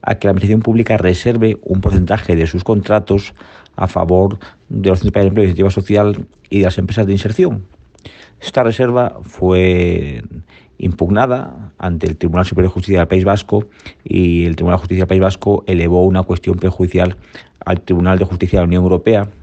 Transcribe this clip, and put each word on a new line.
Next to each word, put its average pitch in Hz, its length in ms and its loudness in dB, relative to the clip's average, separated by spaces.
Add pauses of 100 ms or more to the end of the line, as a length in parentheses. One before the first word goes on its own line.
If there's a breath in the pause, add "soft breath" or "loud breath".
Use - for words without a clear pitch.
a - 140 -2
que - 120 -2
la 98 40 4
administración 101 300 2
pública 113 360 2
reserve 110 640 0
un 95 180 -2
porcentaje 95 540 0
de 82 120 2
sus 90 160 -4
contratos 101 720 0 (420 loud breath)
a 92 120 -2
favor 92 500 2 (320 loud breath)
de 98 200 -2
los 92 100 2
centros 101 240 0
de 98 40 4
empleo 101 160 2
e 95 40 4
iniciativa 95 240 2
social 104 560 0 (220)
y 101 100 0
de 95 60 4
las 92 120 -2
empresas 101 300 -2
de 98 60 0
inserción. 107 520 -2 (760 loud breath)
Esta - 220 -2
reserva 120 600 0
fue 90 1000 0 (560 soft breath)
impugnada 101 1000 -2
ante 90 300 -4
el 80 100 -4
Tribunal 87 280 0
Superior 92 240 0
de - 40 -6
Justicia 92 260 0
del 85 80 2
País 92 160 2
Vasco 101 440 0 (360 loud breath)
y 85 420 0
el 82 100 -2
Tribunal 87 220 0
de - 40 -2
Justicia 92 220 -2
del 80 40 -2
País 95 140 2
Vasco 98 460 0
elevó 90 380 2
una 92 180 2
cuestión 90 340 -4
prejudicial 90 600 0 (480 loud breath)
al 95 160 -2
Tribunal 90 380 2
de 95 60 2
Justicia 90 340 -2
de 87 40 2
la 85 40 0
Unión 90 160 2
Europea 101 460 2 (140)